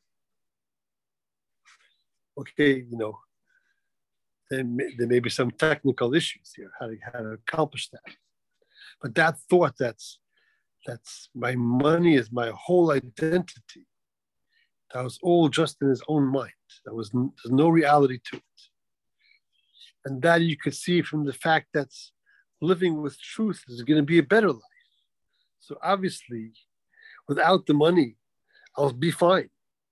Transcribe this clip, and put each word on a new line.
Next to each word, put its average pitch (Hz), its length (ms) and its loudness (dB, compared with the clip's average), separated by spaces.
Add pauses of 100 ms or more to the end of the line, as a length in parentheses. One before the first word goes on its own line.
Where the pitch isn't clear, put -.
(2500)
Okay, 135 500 0
you 120 80 -12
know, 107 220 -8 (1300)
there 131 140 -4
may, 120 320 -6
there 117 100 -2
may 123 140 2
be 120 100 -6
some 123 200 -2
technical 139 640 0
issues - 420 -4
here, - 140 -20 (100)
how 123 60 -10
to, 113 100 -12 (160)
how 123 80 -12
to 110 120 -10
accomplish 143 580 -6
that. - 100 -20 (1000)
But 120 140 -10
that 165 240 0 (120)
thought 175 280 4
that's, - 400 -6 (680)
that's - 480 -16
my 123 200 -4
money 143 640 2
is 113 160 0
my 120 220 -4
whole 175 360 2
identity, 160 960 -4 (1080)
that 127 120 -6
was 123 180 -10
all 175 260 4
just - 320 -2
in 139 80 0
his 123 200 0
own 151 160 2
mind. 131 280 -4 (320)
There 113 100 -16
was 110 200 -10
n-, 123 180 -2 (100)
there's 120 100 -4
no 147 160 4
reality 143 500 4 (120)
to - 60 -12
it. - 60 -16 (1600)
And 135 180 -8
that 170 200 4
you 165 140 0
could - 180 -4
see 175 280 0
from 151 220 -4
the 135 80 -4
fact 160 420 -2
that 139 140 -2 (720)
living 170 400 0
with 143 200 -10
truth - 480 -8
is 120 140 -14
gonna 151 200 2
be 165 160 2
a 156 40 4
better 190 300 2
life. 113 100 -8 (1000)
So - 220 -16
obviously, 156 680 -6 (760)
without 160 380 2
the 151 80 2
money, 151 420 2 (600)
I'll 143 160 0
be 139 180 -2
fine. 175 380 2 (440)